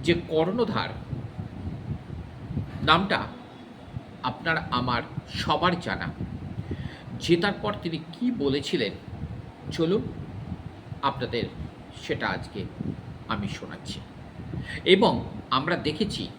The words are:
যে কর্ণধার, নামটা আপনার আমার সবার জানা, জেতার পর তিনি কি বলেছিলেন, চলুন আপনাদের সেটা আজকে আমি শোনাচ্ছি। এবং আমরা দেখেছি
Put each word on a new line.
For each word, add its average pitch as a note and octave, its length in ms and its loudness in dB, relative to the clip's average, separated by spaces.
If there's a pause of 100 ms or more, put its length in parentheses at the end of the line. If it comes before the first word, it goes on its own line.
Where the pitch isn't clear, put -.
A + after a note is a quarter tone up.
যে E3+ 100 6 (140)
কর্ণধার, D#3+ 600 4 (1900)
নামটা F3 360 6 (1040)
আপনার D#3+ 340 0 (140)
আমার B2 320 2 (380)
সবার E3+ 400 4
জানা, F2+ 280 0 (1120)
জেতার F3 320 6 (100)
পর G#3 100 2 (100)
তিনি D#3+ 160 -2
কি - 320 0
বলেছিলেন, C#3+ 600 2 (800)
চলুন E3+ 300 4 (1000)
আপনাদের A#2 420 2 (580)
সেটা A2+ 260 0
আজকে F#2 320 -2 (680)
আমি G2+ 200 0
শোনাচ্ছি। - 520 -8 (840)
এবং F3+ 400 8 (260)
আমরা C#3+ 260 4
দেখেছি C#3+ 520 0 (100)